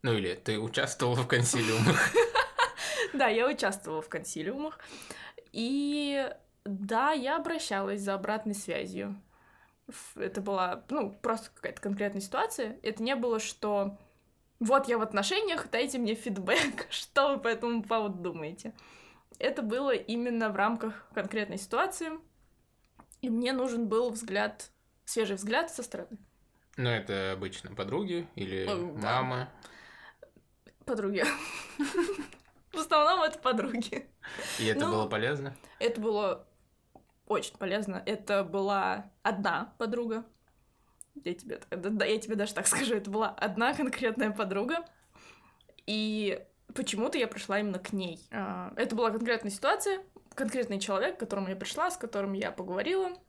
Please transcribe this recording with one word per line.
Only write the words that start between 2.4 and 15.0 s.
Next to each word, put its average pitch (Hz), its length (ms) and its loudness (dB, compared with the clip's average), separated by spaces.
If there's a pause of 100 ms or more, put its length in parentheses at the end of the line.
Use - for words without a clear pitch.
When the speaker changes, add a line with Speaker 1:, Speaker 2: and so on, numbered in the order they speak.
Speaker 2:
Да, 269 140 6
я 226 200 4
участвовала 190 540 -2
в 156 80 -14
консилиумах. 240 680 -6 (720)
И 285 800 0 (340)
да, 214 480 2
я 277 260 2
обращалась 202 640 -2
за 196 120 0
обратной 208 400 -2
связью. 196 680 -4 (680)
Ф-, - 300 -14
это 190 240 -2
была, 190 480 0
ну, 247 200 0 (120)
просто 226 320 -2
какая-то - 260 -8
конкретная 202 400 -2
ситуация. 254 640 -4
Это 220 200 -4
не 262 140 0
было, 233 240 2
что 202 580 0 (600)
«вот 269 280 6
я 233 100 4
в 214 40 2